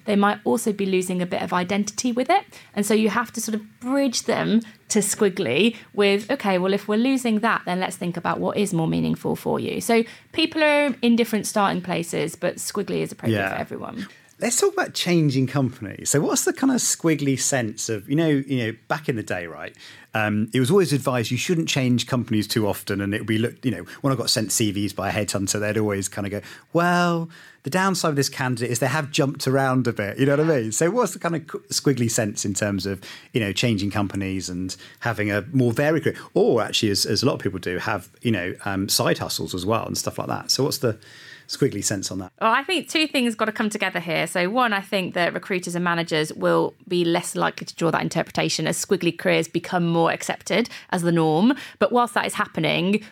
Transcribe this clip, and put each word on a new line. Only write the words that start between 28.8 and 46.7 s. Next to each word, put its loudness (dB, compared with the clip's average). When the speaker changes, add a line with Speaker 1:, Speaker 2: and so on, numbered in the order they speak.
Speaker 2:
have -2
jumped 0
around 4
a 0
bit." -4
You 4
know 4
what 2
I 4
mean? -4
So 2
what's 0
the -12
kind -2
of -6
qu-, -10
squiggly 2
sense -2
in -2
terms 0
of, -4
you 2
know, 0
changing 0
companies -4
and -6
having -2
a 0
more 4
varied 2
career, 0
or 4
actually, 0
as, 2
as 0
a 2
lot 2
of -8
people -4
do, -4
have, -4
you 2
know, -2
um, -2
side 2
hustles -4
as -4
well 0
and -4
stuff -6
like -6
that? -6
So 2
what's -2
the 0
squiggly 0
sense -4
on -6
that? -10
Speaker 1:
Well, 2
I 0
think -2
two 0
things 0
gotta 0
come -2
together -2
here. -2
So 0
one, 2
I 0
think -2
that 0
recruiters -4
and 0
managers 0
will 2